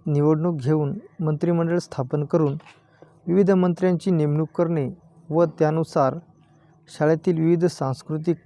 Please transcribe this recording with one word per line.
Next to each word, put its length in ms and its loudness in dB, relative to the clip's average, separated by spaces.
निवडणूक 500 0
घेऊन 420 -2
मंत्रिमंडळ 580 0
स्थापन 460 -4
करून 320 0
विविध 240 4
मंत्र्यांची 600 0
नेमणूक 400 0
करणे 400 -2
व 140 2
त्यानुसार 760 0
शाळेतील 500 0
विविध 260 2
सांस्कृतिक 800 -4